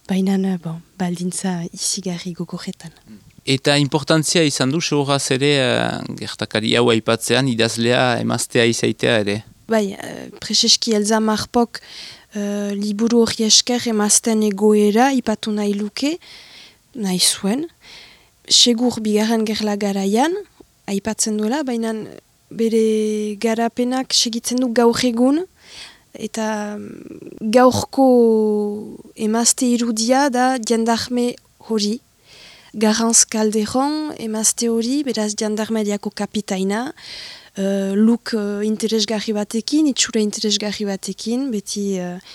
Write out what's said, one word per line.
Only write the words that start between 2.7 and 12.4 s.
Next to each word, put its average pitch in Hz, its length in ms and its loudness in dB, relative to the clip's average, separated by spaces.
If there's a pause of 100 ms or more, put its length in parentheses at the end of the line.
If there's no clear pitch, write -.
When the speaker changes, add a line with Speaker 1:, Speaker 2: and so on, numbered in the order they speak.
Speaker 2:
Eta 139 320 2
importantzia 156 640 2
izan 135 300 0
du, 170 100 0
seguraz 139 480 0
ere, 139 220 2 (100)
eh, 117 560 0
gertakari 110 560 -2
hau - 160 4
aipatzean, 117 560 2
idazlea 117 720 2
emaztea 117 480 0
izaitea 117 560 0
ere? 101 140 -2 (340)
Speaker 1:
Bai, 220 220 0
eh, - 340 -14 (120)
preseski 226 560 0
Elza 214 280 2
Marpok, 220 560 0 (560)
eh, 202 400 -4